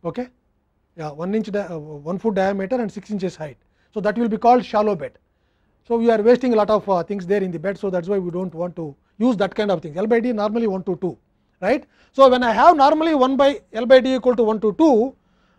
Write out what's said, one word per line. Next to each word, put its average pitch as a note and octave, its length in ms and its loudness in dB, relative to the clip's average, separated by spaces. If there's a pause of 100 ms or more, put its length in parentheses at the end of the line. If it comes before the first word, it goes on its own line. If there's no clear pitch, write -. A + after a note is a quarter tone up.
Okay? A#3+ 220 -8 (680)
Yeah, D#3 160 -10
one E3+ 220 -6
inch A3 180 -2
di-, G3+ 80 -4
uh, E3+ 200 -8
one D3+ 400 -10
foot A3 160 -2
diameter G3 400 -2
and A3+ 160 -4
six - 180 -16
inches F#3+ 260 -6
height. D3 220 -14 (360)
So G#3+ 80 -6
that G#3 160 -2
will A#3 100 0
be G#3+ 100 -2
called A#3 280 4
shallow G#3+ 300 0
bed. C#3+ 220 -12 (680)
So A#3 100 -2
we A#3 140 2
are A3 100 2
wasting B3 320 4
a - 20 2
lot G#3 140 2
of, G#3 200 0
uh, F3+ 140 0
things G3 220 -8
there G3 160 0
in F#3 100 -6
the E3 80 -8
bed, G3 180 -6
so G3+ 120 -6
that's F3+ 180 -4
why G3+ 120 -2
we F3 120 -8
don't F3+ 220 -8
want E3+ 220 -8
to D#3 200 -12 (220)
use A#3+ 200 0
that G#3 180 -2
kind G#3 160 0
of E3+ 100 0
thing. D#3 160 -12
L G3+ 100 -4
by A#3 120 2
D A#3+ 120 -2
normally A3 360 -2
one F#3+ 160 -4
to F3+ 140 -4
two, E3+ 200 -6 (440)
right? A#3+ 240 -2 (260)
So C4+ 180 6
when B3 140 2
I A#3 80 0
have C#4+ 260 6
normally D#4 380 4
one C4 200 2
by, C#4 260 2 (120)
L A3+ 120 -4
by C4 160 6
D C4 140 -2
equal B3 200 0
to A#3 80 0
one G#3+ 180 0
to G#3+ 120 0
two, C4 420 2 (440)